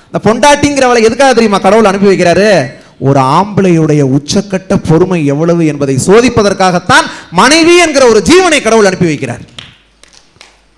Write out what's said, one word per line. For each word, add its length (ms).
இந்த 100
பொண்டாட்டிங்கிறவளை 760
எதுக்காக 360
தெரியுமா 260
கடவுள் 260
அனுப்பி 220
வைக்கிறாரு? 680
ஒரு 220
ஆம்பளையுடைய 960
உச்சக்கட்ட 600
பொறுமை 380
எவ்வளவு 400
என்பதை 400
சோதிப்பதற்காகத்தான் 960
மனைவி 480
என்கிற 280
ஒரு 200
ஜீவனை 360
கடவுள் 240
அனுப்பி 280
வைக்கிறார். 260